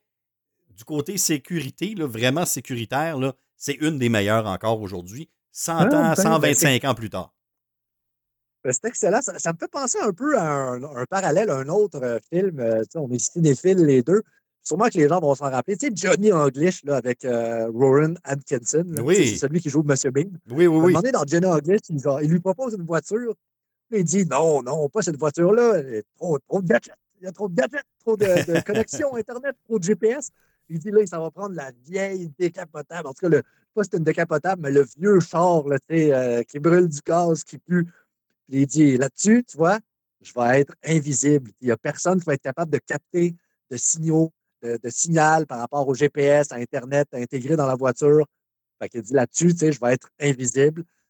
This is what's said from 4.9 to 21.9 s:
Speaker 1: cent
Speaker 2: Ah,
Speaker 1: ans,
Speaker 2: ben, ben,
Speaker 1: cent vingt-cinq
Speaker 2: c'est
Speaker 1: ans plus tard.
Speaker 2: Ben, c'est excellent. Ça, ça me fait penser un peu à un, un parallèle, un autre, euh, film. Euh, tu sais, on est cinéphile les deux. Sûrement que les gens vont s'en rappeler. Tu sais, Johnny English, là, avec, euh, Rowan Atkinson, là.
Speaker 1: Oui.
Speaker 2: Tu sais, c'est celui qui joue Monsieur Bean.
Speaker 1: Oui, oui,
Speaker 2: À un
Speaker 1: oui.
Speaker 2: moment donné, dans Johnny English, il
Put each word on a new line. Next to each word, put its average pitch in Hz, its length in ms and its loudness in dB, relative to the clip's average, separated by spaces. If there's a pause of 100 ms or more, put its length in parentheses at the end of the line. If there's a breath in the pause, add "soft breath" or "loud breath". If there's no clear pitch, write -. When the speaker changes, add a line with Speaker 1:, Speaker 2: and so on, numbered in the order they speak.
Speaker 1:
cent - 280 -4
Speaker 2:
Ah, 180 80 6
Speaker 1:
ans, - 20 4
Speaker 2:
ben, 294 220 4
ben, 156 40 2
Speaker 1:
cent 165 240 2
vingt-cinq 147 440 2
Speaker 2:
c'est 139 60 -2
Speaker 1:
ans 123 60 0
plus 110 160 -8
tard. 90 240 -10 (1300)
Speaker 2:
Ben, 127 100 -2
c'est - 160 -6
excellent. 214 340 0
Ça, 175 160 -10
ça 165 140 -4
me 170 60 -8
fait 359 100 -10
penser 277 320 -4
un 220 120 -2
peu 269 260 -2
à 175 60 0
un, 131 380 -4
un 131 240 -8
parallèle, 185 440 0
un 135 180 -4
autre, 190 340 -2
euh, 120 160 -4 (140)
film. 175 280 -2
Euh, 113 220 0
tu - 100 -8
sais, 165 60 -8
on 135 120 -6
est 123 80 -4
cinéphile 170 600 2
les 139 240 6
deux. 196 200 2 (400)
Sûrement 202 260 0
que 196 100 -2
les 147 100 6
gens 175 120 2
vont 143 140 2
s'en 139 160 -4
rappeler. 131 260 -2
Tu 285 100 -4
sais, 254 80 -2
Johnny 196 380 2
English, 151 520 0
là, 143 120 -2
avec, 123 280 -4
euh, 117 480 -2
Rowan 139 500 4
Atkinson, 139 640 -4
là. 151 160 -4
Speaker 1:
Oui. 165 140 2
Speaker 2:
Tu 190 80 4
sais, 113 60 2
c'est 98 80 -4
celui 147 220 -2
qui 147 100 -6
joue 151 120 0
Monsieur 143 300 0
Bean. 151 160 -2 (220)
Speaker 1:
Oui, 165 160 4
oui, - 0 -
Speaker 2:
À - 20 6
un - 20 6
Speaker 1:
oui. 156 100 4 (120)
Speaker 2:
moment 165 80 4
donné, 254 120 0
dans 175 140 0
Johnny 170 200 2
English, 170 420 2
il 147 120 -4